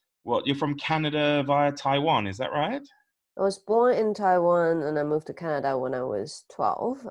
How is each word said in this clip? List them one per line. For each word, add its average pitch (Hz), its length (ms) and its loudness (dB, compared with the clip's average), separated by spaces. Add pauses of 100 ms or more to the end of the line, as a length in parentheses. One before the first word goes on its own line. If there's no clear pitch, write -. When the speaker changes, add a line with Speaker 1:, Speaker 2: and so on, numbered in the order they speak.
(240)
Speaker 1:
what, 117 240 0
you're 139 80 0
from 147 220 -2
Canada 147 680 0
via 143 240 4
Taiwan, 143 560 0
is 98 120 -6
that 131 140 -4
right? 202 300 -2 (560)
Speaker 2:
I 190 40 -2
was 190 160 0
born 233 380 2
in 214 180 0
Taiwan, 175 680 2
and 151 160 -2
I 147 60 0
moved 151 240 -2
to 135 60 -12
Canada 139 440 -2
when 131 160 -4
I 127 80 -4
was 127 480 -6
twelve, 247 600 -2